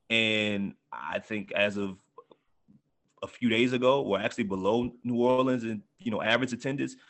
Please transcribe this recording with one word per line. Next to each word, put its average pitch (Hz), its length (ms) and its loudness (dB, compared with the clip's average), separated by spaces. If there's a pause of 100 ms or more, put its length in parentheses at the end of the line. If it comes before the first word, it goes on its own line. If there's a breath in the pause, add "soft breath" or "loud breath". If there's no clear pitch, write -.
And 107 680 0 (160)
I 73 300 -6
think 101 320 -8
as 101 240 0
of 98 220 -6 (1200)
a 98 60 -8
few - 200 -2
days 120 260 4
ago, 127 280 4
we're 98 180 0
actually 117 240 -2
below 104 480 0 (120)
New 120 180 0
Orleans 127 400 2
in, 110 200 -6 (160)
you - 120 -6
know, 98 120 -2
average 120 300 0
attendance. 131 440 -6 (140 soft breath)